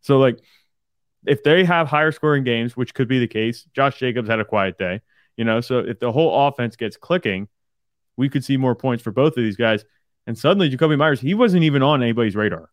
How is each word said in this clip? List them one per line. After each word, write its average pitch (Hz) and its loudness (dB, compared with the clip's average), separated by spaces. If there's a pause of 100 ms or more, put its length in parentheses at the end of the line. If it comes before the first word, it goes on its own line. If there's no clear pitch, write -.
So, 139 2
like, 127 2 (840)
if - 0
they 170 4
have 170 2
higher 151 0
scoring 147 0
games, 120 -2
which 127 -6
could 127 -2
be 131 0
the 120 0
case, 113 -4 (100)
Josh 139 -2
Jacobs 120 -4
had 113 0
a 107 -2
quiet 98 -2
day, 92 -6 (380)
you 117 -4
know, 113 0
so 127 -2
if 107 -6
the 120 -4
whole 139 2
offense 120 -6
gets 113 -8
clicking, 107 -4 (680)
we 135 -2
could 135 -4
see 135 -2
more 127 0
points 120 -4
for 110 -6
both 143 0
of 120 0
these 104 -2
guys. 110 0 (440)
And 117 -10
suddenly 175 2
Jakobi 151 0
Meyers, 147 0
he 147 -2
wasn't 202 2
even 143 2
on 135 2
anybody's 113 0
radar 95 -4